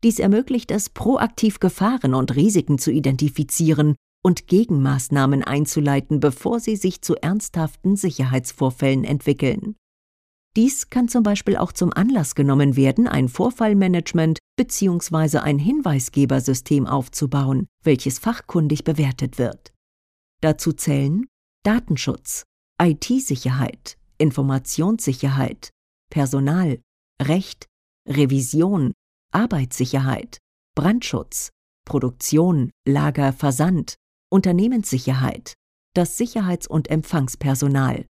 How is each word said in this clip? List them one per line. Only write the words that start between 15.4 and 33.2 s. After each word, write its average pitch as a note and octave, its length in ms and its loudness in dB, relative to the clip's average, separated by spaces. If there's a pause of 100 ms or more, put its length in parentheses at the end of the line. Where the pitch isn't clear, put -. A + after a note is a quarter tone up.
ein D3 160 0
Hinweisgebersystem C#3 1300 0
aufzubauen, C3+ 800 -2 (180)
welches C3+ 360 0
fachkundig D#3 640 -2
bewertet C#3+ 560 -2
wird. - 340 -4 (680)
Dazu D#3 300 0
zählen D3 540 0 (360)
Datenschutz, - 800 -2 (360)
I-T-Sicherheit, D#3 1160 -2 (180)
Informationssicherheit, C3+ 1500 -2 (400)
Personal, C#3+ 720 0 (400)
Recht, D#3+ 460 -4 (420)
Revision, C#3+ 840 2 (380)
Arbeitssicherheit, C3+ 1080 -2 (360)
Brandschutz, - 760 -2 (340)
Produktion, D3 880 0 (160)
Lager, C#3+ 460 0